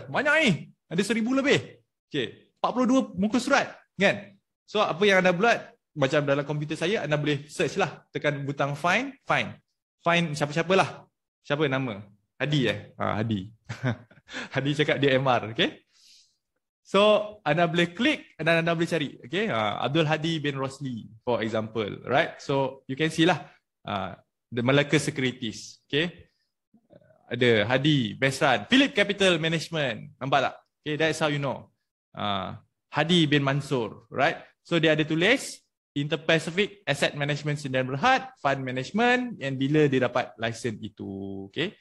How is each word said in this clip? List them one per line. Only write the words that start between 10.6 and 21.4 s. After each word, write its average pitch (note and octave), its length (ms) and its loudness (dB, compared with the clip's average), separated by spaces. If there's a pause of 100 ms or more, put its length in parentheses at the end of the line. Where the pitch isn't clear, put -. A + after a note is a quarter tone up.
Siapa D3 240 0
nama? C3 320 -4 (400)
Hadi, C3+ 280 2
eh? G#2 280 -4
Ha, G2+ 240 -2
Hadi. A2 280 -2 (480)
<laughs> - 580 -16
Hadi C#3 220 -2
cakap D3+ 240 2
dia C3+ 160 4
M C3+ 120 2
R, A2+ 280 0
okey? A3+ 280 -2 (1040)
So, G3 120 4 (440)
anda E3 240 2
boleh E3+ 240 0
klik C#4 480 -2
dan E3 240 2
anda E3+ 80 0
boleh E3 160 0
cari, D#3 320 -4
okey? E3+ 320 -4
Ha, G#2+ 320 -2
Abdul D3 240 2
Hadi D#3 320 0
bin C#3+ 160 -4
Rosli, C3 480 -6 (160)
for A2+ 240 -2